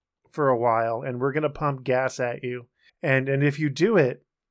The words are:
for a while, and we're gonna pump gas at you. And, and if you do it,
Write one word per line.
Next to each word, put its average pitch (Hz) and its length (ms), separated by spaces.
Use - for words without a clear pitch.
for 143 180
a 127 80
while, 113 440
and 127 180
we're 135 140
gonna 151 160
pump 143 340
gas 127 360
at 120 240
you. 123 240
And, 135 240
and 139 160
if 143 140
you 151 120
do 190 280
it, 131 260